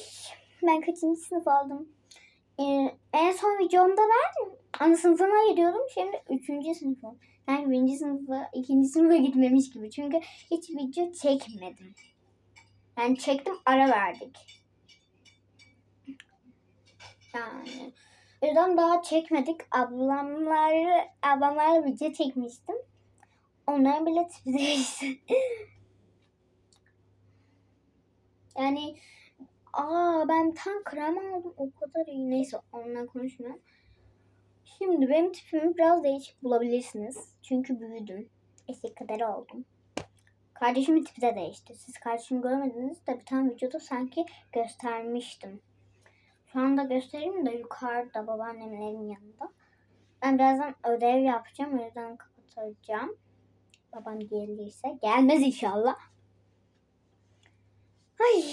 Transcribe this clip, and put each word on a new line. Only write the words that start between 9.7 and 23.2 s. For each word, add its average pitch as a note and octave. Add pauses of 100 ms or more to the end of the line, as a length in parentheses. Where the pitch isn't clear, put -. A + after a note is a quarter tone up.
gibi. G#3+
Çünkü C#4+ (300)
hiç E4
video E4
çekmedim. G#3 (1040)
Yani B3
çektim, C#4 (120)
ara C4+
verdik. - (2750)
Yani A#3+ (500)
o C#4
yüzden E4+
daha E4+
çekmedik. D#4+ (100)
Ablamları, D#4 (140)
ablamlarla D4
video D4
çekmiştim. C4 (880)